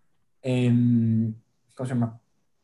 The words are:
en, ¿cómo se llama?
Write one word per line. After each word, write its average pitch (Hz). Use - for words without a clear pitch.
en, 120
¿cómo 120
se 127
llama? 117